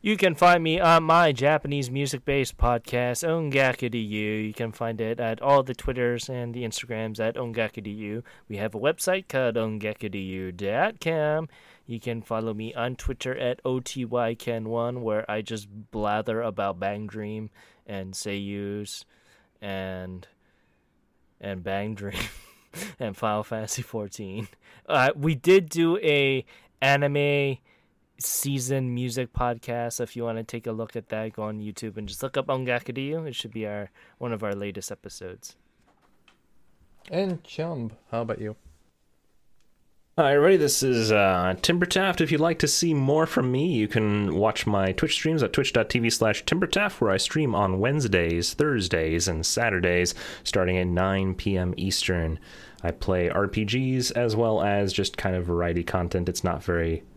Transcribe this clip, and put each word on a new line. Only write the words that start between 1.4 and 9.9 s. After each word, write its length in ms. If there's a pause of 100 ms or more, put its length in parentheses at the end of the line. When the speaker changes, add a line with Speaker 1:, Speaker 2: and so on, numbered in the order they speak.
Speaker 1:
music-based 640
podcast, 680
Ongaku 680
D 80
U. 340
You 180
can 200
find 280
it 200
at 240
all 180
the 140
Twitters 520
and 280
the 80
Instagrams 560
at 160
Ongaku 480
D 80
U. 320 (260)
We 80
have 160
a 60
website 480
called 280
ongaku 540